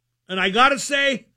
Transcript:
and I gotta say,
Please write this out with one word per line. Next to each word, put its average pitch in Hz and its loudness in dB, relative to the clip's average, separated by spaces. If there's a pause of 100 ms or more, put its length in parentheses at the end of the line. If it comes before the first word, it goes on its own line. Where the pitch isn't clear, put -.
(280)
and 185 -6
I 190 0
gotta 254 4
say, 277 -4